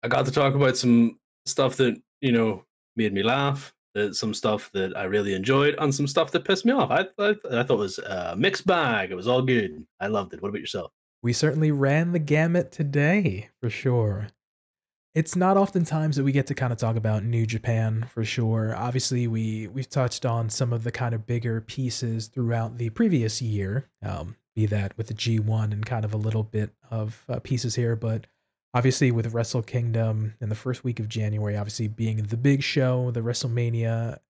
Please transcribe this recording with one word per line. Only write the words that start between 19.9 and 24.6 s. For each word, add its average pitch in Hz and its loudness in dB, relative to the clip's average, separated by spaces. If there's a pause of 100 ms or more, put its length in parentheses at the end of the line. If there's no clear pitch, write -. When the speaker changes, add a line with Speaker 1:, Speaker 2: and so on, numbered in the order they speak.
Speaker 2:
on 117 0
some 120 0
of 113 -2
the 113 -4
kind 120 -4
of 113 -6
bigger 117 -2
pieces 113 -4
throughout 117 -2
the 117 -4
previous 127 0
year, 104 -2 (120)
um, 95 -8 (180)
be 107 0